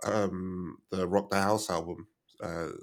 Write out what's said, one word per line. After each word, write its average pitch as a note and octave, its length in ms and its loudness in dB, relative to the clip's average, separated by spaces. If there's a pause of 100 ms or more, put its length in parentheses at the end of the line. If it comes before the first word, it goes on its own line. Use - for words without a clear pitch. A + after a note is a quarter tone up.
um, F#2 760 -2 (140)
the F#2 120 0
Rock G2 260 2
the G2 120 4
House G#2+ 260 4
album, E2+ 380 -2 (340)
uh, E2+ 280 -4 (140)